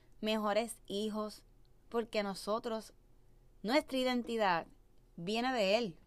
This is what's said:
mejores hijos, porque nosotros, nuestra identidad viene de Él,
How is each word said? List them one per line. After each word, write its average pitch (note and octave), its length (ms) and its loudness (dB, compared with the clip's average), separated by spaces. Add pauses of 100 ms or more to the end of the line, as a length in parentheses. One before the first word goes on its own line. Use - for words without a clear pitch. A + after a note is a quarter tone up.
(200)
mejores G#3+ 680 0
hijos, G#3+ 560 -4 (460)
porque A3 340 -2
nosotros, G#3+ 680 -4 (680)
nuestra C4+ 360 2
identidad A3+ 680 2 (500)
viene A3 360 -2
de G#3+ 260 4
Él, G#3+ 280 -4